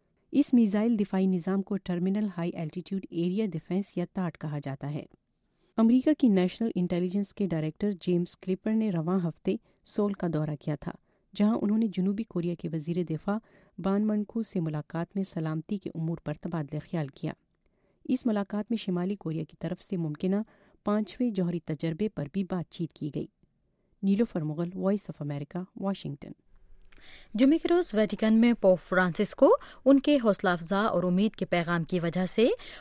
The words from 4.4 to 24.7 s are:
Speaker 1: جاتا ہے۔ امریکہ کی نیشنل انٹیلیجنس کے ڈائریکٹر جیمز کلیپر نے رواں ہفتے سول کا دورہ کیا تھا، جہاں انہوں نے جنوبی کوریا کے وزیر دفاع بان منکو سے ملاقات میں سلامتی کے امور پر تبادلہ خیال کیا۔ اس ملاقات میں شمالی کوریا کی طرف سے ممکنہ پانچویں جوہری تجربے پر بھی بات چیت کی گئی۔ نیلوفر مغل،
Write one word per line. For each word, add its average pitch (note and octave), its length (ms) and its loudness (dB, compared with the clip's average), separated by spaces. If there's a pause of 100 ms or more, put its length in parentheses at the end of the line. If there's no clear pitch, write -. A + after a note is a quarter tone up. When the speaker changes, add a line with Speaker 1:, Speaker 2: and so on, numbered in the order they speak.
Speaker 1:
جاتا C#3 300 -8
ہے۔ C#3+ 120 -8 (720)
امریکہ B3 400 6
کی C4+ 100 4
نیشنل F#3+ 480 2
انٹیلیجنس F3+ 580 -2
کے G3+ 140 -2
ڈائریکٹر D#3+ 440 -2
جیمز F3 460 -2
کلیپر F#3+ 340 -4
نے A3 180 0
رواں F3 340 0
ہفتے E3+ 320 -4 (300)
سول G#3 280 -2
کا F#3 200 -4
دورہ D3+ 260 -2
کیا D3+ 200 -4
تھا، - 120 -8 (440)
جہاں G#3+ 260 2
انہوں G#3+ 160 2
نے A3+ 100 2
جنوبی G3 360 -2
کوریا E3+ 320 -4
کے E3 180 -8
وزیر E3 300 -2
دفاع E3 340 -4 (400)
بان G3 300 0
منکو G#3 360 -2
سے - 160 -4
ملاقات D#3+ 560 -4
میں G3 80 0 (100)
سلامتی D#3+ 440 -4
کے - 180 -10
امور E3 220 -2
پر - 240 -6
تبادلہ D#3 380 -6 (120)
خیال D#3 160 -2
کیا۔ - 260 -8 (720)
اس - 220 -2
ملاقات G#3 440 -2
میں A#3 80 -2
شمالی F#3 380 -2
کوریا D#3+ 280 -6
کی - 160 -14
طرف E3+ 300 -6
سے F#3+ 80 -2
ممکنہ E3+ 380 -2 (480)
پانچویں G#3+ 480 -2
جوہری F3 280 -2
تجربے D#3+ 500 -4
پر - 240 -6
بھی G3 100 -2
بات F3 280 -6
چیت - 220 -6
کی D3+ 220 -8
گئی۔ - 100 -4 (800)
نیلوفر G3 380 2
مغل، D#3 340 -4